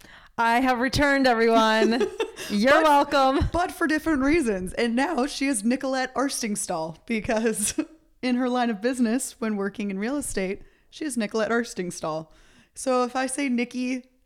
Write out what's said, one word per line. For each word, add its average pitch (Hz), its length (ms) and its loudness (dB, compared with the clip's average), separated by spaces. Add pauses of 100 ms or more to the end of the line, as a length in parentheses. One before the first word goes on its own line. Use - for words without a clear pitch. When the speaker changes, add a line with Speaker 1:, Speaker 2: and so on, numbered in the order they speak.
(380)
Speaker 1:
I 233 240 4
have 254 180 2
returned, 277 480 2
everyone. 226 800 4 (200)
Speaker 2:
<laughs> - 220 -12
Speaker 1:
You're 208 220 4 (100)
Speaker 2:
But - 20 4 (280)
Speaker 1:
welcome. 269 400 2
Speaker 2:
but 339 220 -2
for 339 120 -4
different 302 360 0
reasons. 233 500 0
And 233 240 -2
now 277 300 0
she 269 220 -4
is 220 180 -2
Nicolette 262 500 -2
Arstingstall 196 800 -4 (100)
because 220 720 -2 (220)
<laughs> - 220 -20
in 247 160 0
her 254 100 0
line 247 220 0
of 202 120 -4
business, 240 560 0
when 220 200 -4
working 202 340 -4
in 190 80 -6
real 233 160 -4
estate, 202 460 -6 (280)
she - 140 -12
is 269 140 -6
Nicolette 220 340 -2
Arstingstall. 175 760 -4 (460)
So 254 300 0
if 247 140 -4
I 262 80 0
say 269 240 -2
Nikki, 247 560 -4 (200)